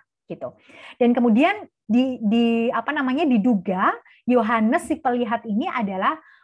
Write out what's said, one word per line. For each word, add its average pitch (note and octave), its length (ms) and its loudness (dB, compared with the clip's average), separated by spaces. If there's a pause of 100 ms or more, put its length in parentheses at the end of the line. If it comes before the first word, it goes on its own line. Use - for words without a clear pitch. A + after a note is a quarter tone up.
(300)
gitu. C3+ 240 -12 (480)
Dan A#3+ 80 4
kemudian C4 560 2 (160)
di, B3 400 -2
di, A#3 480 0
apa A#3 240 -4
namanya, C#4+ 320 -2
diduga G#3 640 2 (320)
Yohanes A#3+ 640 0
si - 160 -4
Pelihat A#3+ 480 -2
ini A3+ 160 -2
adalah, A3 480 -2 (300)